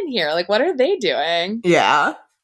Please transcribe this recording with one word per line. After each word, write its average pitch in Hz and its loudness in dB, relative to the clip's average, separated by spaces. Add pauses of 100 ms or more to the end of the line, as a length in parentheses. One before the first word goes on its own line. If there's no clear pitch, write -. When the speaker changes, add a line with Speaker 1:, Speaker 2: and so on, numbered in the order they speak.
Speaker 1:
in 370 -6
here. 180 -2
Like, 175 -2
what 214 2
are 339 -2
they 277 0
doing?" 170 -2
Speaker 2:
Yeah. 147 4 (280)